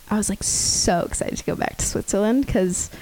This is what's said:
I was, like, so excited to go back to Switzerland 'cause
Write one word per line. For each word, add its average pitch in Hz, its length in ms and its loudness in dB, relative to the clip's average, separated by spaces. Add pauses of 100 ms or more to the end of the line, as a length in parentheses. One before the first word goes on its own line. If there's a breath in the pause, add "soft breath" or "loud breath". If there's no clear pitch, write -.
(100)
I 208 60 2
was, 214 140 0
like, 196 120 -4
so - 640 2
excited - 320 -4
to - 60 -10
go - 100 -2
back - 220 -4
to - 100 -4
Switzerland 220 640 2
'cause 185 420 0 (120)